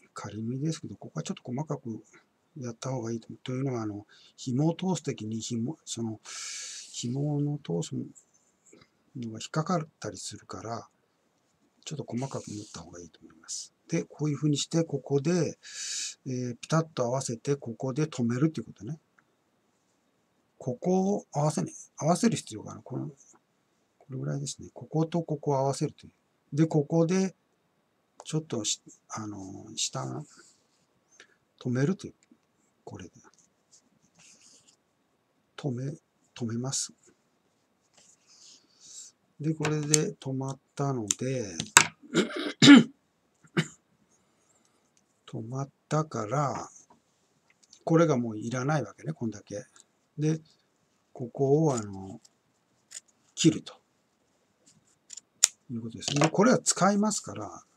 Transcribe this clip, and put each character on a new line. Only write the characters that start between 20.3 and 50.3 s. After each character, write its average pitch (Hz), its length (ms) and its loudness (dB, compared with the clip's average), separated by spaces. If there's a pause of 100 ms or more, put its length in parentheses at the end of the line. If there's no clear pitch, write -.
こ - 220 -6
こ 185 360 2
を 220 180 -4
合 147 120 2
わ 156 60 2
せ 180 120 -2
ね、 - 80 -4 (260)
合 139 80 -4
わ 170 100 4
せ 233 140 4
る - 80 2
必 - 180 -10
要 98 80 -10
が 101 100 -10
あ - 20 -12
る。 101 80 -16
こ 127 140 -8
の、 139 100 -4
こ - 1040 -20
れ 131 60 -6
ぐ 135 80 -6
ら 143 120 -2
い - 20 -6
で 143 80 -6
す - 140 -10
ね。 - 120 -16
こ - 120 -16
こ 156 200 0
と 165 180 0
こ 156 140 -4
こ 147 140 -2
を 139 60 2
合 135 60 2
わ 139 100 2
せ 151 140 -2
る 113 60 -12
と - 120 -20
い - 40 -20
う。 - 20 -20 (440)
で、 160 120 6
こ 151 160 4
こ 165 220 4
で、 190 300 2 (880)
ち - 120 -6
ょ - 20 0
っ 156 60 0
と 117 200 -4
し-、 - 160 -2 (300)
あ 110 160 -6
の、 98 400 -10 (100)
下、 131 480 -4 (1400)
止 127 100 -4
め 131 160 4
る 190 100 2
と - 120 -10
い - 40 -14
う。 - 20 -18 (720)
こ - 140 -12
れ 95 80 -12
で。 82 60 -18 (2500)
止 143 140 -2
め、 131 220 -4 (420)
止 120 120 -4
め 117 100 -4
ま 131 140 -4
す。 - 220 -4 (2500)
で、 156 140 0
こ 151 120 -2
れ 151 140 0
で 151 320 6
止 - 200 -8
ま 135 180 -2
っ 135 80 -10 (160)
た 139 180 0
の 110 140 -4
で、 117 500 -6 (560)
<clears throat> - 720 10 (2500)
止 117 240 -10
ま 131 140 -4
っ 139 60 -8 (200)
た 156 160 2
か 113 220 -4
ら、 123 420 -2 (1120)
こ 165 140 6
れ 165 80 8
が 147 120 4
も 120 140 0
う 107 60 -6
い 117 140 -6
ら 127 140 -2
な 151 120 2
い 123 60 0
わ - 100 -12
け - 100 -20
ね、 156 100 -6
こ - 120 -6
ん 110 60 -2
だ 104 100 -12
け。 - 240 -10 (540)
で、 156 200 2 (720)